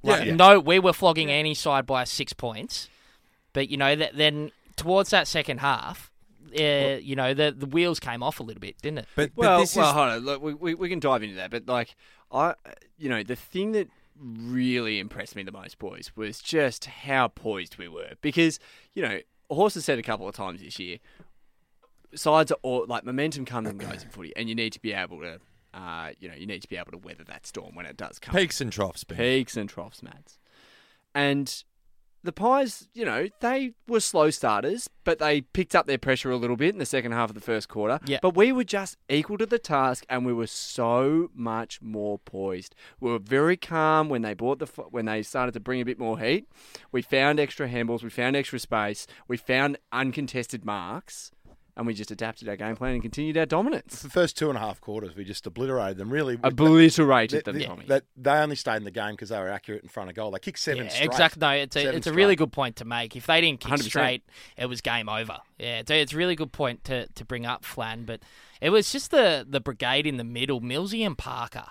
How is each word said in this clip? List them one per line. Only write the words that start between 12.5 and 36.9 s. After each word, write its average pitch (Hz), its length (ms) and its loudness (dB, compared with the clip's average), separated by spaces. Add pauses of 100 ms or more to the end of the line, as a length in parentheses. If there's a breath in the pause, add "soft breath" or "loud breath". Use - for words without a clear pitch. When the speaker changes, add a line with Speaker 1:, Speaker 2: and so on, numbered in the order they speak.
Speaker 4:
you 151 100 -8
know, 117 140 -2
the 113 140 -6
thing 202 360 -6
that 202 160 -2 (320)
really 120 760 -2
impressed 98 380 -10
me 101 60 -10
the 95 100 -12
most, 92 260 -18
boys, 92 380 -14
was 107 240 -8
just 143 440 0
how 131 440 -2
poised 98 500 -8
we 87 100 -14
were. 82 320 -14
Because, 160 380 2 (360 soft breath)
you 196 80 -4
know, 101 180 -4 (300)
Horse 185 240 2
has 160 100 -8
said 135 140 0
a 113 40 -8
couple 104 260 -6
of 104 60 -12
times 92 260 -10
this - 180 -14
year, 90 200 -10 (1160 soft breath)
sides 156 380 4
are 139 100 0
all, 127 240 -2
like, 117 180 -6
momentum 139 400 -4
comes 117 240 -6
and 101 100 -10
goes 78 240 -12
in - 80 -20
footy, 85 260 -16
and 117 120 -6
you 113 60 -6
need 113 180 -2
to - 80 -18
be 107 120 -6
able 87 280 -8
to, 85 200 -14 (320)
uh, 82 380 -10 (100)
you 90 80 -14
know, 80 60 -16
you 80 120 -14
need 101 160 -10
to - 60 -20
be 92 80 -10
able 87 160 -12
to 87 60 -16
weather 82 260 -20
that - 220 -18
storm 90 280 -14
when 87 120 -14
it 69 100 -16
does - 220 -14
come. - 160 -8
Speaker 2:
Peaks 180 260 0
and 120 120 -6
troughs, 98 320 -4
Ben. 92 140 -12
Speaker 4:
Peaks 127 380 0
and 104 120 -6
troughs, - 340 -16
Mads. - 360 -20 (760 soft breath)
And 143 500 0 (580)
the 175 100 -6
Pies, 254 600 0
you 233 100 -6
know, 143 240 -2 (120)
they 254 320 -2 (140)
were 233 140 2
slow 156 300 4
starters, 135 580 0 (160)
but 165 140 2
they 151 240 2
picked - 320 -4
up 170 120 6
their 139 120 0
pressure 131 320 0
a 127 60 2
little 120 200 0
bit 156 160 2
in 208 60 -6
the 147 80 -4
second 120 260 -2